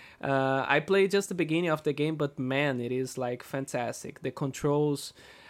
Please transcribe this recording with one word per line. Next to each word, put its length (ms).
Uh, 460
I 120
played 300
just 200
the 40
beginning 360
of 120
the 120
game, 220
but 220
man, 420
it 120
is, 260
like, 240
fantastic. 800
The 80
controls, 800